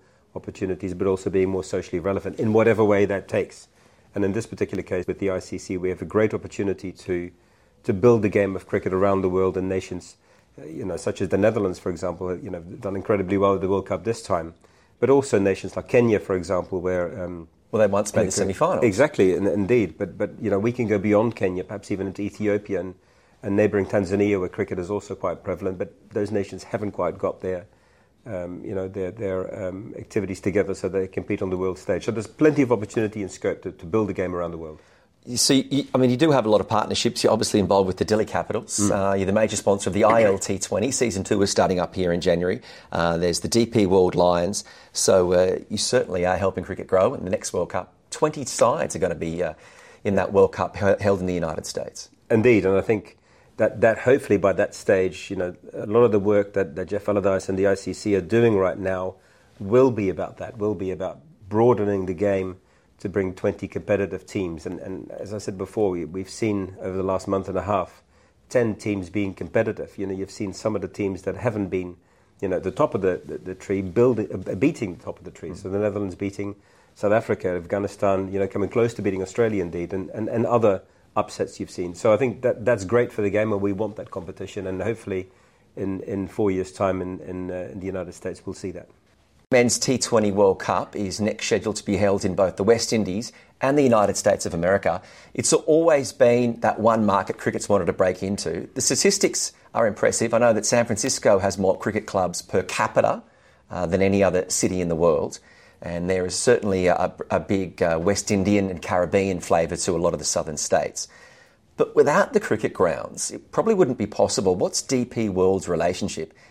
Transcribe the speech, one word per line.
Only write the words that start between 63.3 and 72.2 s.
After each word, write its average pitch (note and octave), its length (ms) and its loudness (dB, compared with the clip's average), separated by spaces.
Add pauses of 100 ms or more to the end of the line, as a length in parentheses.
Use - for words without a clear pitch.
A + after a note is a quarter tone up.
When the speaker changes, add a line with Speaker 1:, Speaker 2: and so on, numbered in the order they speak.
Speaker 1:
twenty G2+ 320 -4
competitive F#2+ 580 -4
teams. E2+ 400 -6
And, F#2 140 -8
and F2 320 -12
as - 240 -12
I G#2 40 -6
said G2+ 200 -8
before, G2 320 0
we, F2 140 -2
we've F#2 260 -10
seen G2 500 -2
over F#2 160 -6
the F#2+ 60 -2
last F#2+ 240 -2
month G2 220 -2
and F#2+ 100 -4
a F2 40 -4
half, F#2 380 -4 (480)
ten A#2 280 0
teams G2 340 -4
being F#2+ 240 -4
competitive. F#2+ 640 -4
You G2+ 80 -6
know, F#2+ 80 -4
you've F#2+ 160 -8
seen G2 220 -8
some G#2+ 240 -4
of F#2 60 -4
the F#2+ 60 -6
teams F#2+ 340 -4
that F#2 140 -6
haven't G#2+ 300 -2
been, F2+ 300 -6 (440)